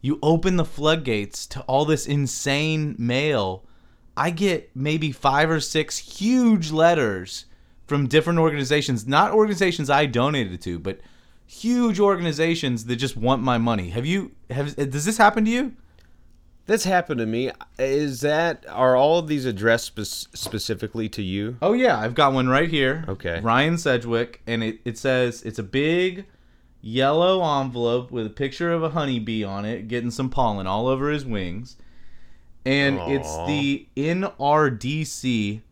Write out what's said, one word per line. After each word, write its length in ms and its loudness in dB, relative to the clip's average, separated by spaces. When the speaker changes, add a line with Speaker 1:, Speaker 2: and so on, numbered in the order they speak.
Speaker 1:
you 220 -2
open 320 4
the 100 4
floodgates 800 -2
to 160 -12
all 200 2
this 220 0
insane 920 -2
mail. 680 0
I 120 0
get 460 -2
maybe 360 -2
five 380 2
or 100 2
six 380 -4
huge 760 2
letters 720 2
from 220 0
different 320 4
organizations, 680 2
not 280 4
organizations 560 2
I 160 4
donated 560 0
to, 180 -6
but 220 -8
huge 520 0
organizations 840 0
that 100 -2
just 220 -4
want 260 2
my 160 2
money. 300 0
Have 160 -4
you, 260 -2
have, 260 -6
does 300 -4
this 120 -2
happen 280 4
to 60 2
you? 220 -2
Speaker 2:
That's 200 0
happened 340 0
to 80 0
me. 240 -2
Is 440 0
that, 480 0
are 260 4
all 240 6
of 80 -6
these 180 -2
addressed 420 2
spec-, 480 -10
specifically 720 -6
to 120 -10
you? 400 -4
Speaker 1:
Oh, 120 2
yeah. 260 2
I've 160 -4
got 180 4
one 140 2
right 220 2
here. 380 0
Speaker 2:
Okay. 340 -4
Speaker 1:
Ryan 360 2
Sedgwick, 680 -2
and 160 -2
it, 220 -6
it 120 -6
says, 460 0
it's 160 -8
a 40 -6
big 640 0
yellow 640 2
envelope 500 -2
with 140 -4
a 60 -8
picture 400 -4
of 100 0
a 80 -2
honeybee 540 -2
on 220 -6
it, 220 -8
getting 220 -4
some 200 -4
pollen 360 0
all 220 -2
over 220 0
his 160 -4
wings. 500 -6
And 340 2
it's 160 -2
Speaker 2:
Aw. 180 -6
Speaker 1:
the 500 -2
N 320 -2
R 320 4
D 320 -4
C 580 -2